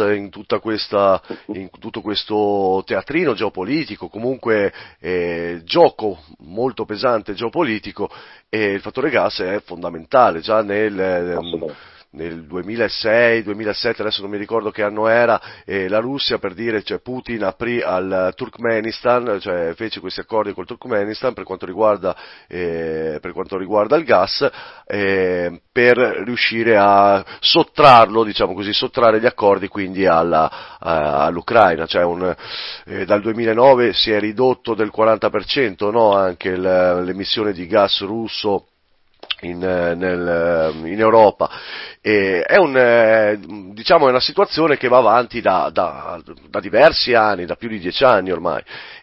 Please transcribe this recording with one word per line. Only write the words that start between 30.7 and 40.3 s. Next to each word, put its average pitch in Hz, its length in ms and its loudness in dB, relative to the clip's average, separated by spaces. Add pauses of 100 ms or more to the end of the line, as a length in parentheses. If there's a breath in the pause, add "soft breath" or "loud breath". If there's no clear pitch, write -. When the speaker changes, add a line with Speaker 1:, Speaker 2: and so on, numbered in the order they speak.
Speaker 1:
a, 76 460 -2
all'Ucraina. 87 600 2
Cioè 87 180 0
un, 87 320 -2 (520 loud breath)
eh, 98 180 -8
dal 104 160 2
duemilanove 117 720 4
si - 180 0
è 104 80 2
ridotto 113 540 0
del 104 160 -2
quaranta 110 400 2
per 101 160 -4
cento, 104 460 -2
no, 110 200 4
anche 95 380 0
il, 92 120 -2
l'emissione 92 920 0
di 87 140 -10
gas 101 340 2
russo 104 640 -4 (760)
in, 87 220 -8
eh, 87 320 -2
nel, 85 880 -2